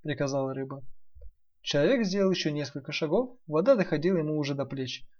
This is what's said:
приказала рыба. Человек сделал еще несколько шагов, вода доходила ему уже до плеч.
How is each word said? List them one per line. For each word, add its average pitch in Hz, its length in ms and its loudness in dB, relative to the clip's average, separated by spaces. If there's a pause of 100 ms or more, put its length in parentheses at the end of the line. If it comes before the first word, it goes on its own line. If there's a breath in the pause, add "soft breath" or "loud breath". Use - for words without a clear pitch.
приказала 135 480 -2
рыба. 135 300 -6 (760)
Человек 226 440 2
сделал 190 240 2
еще 170 200 0
несколько 147 420 -6
шагов, 190 440 0 (120)
вода 170 260 6
доходила 175 440 2
ему 151 200 0
уже 143 160 0
до 135 100 -2
плеч. 131 400 -6 (160)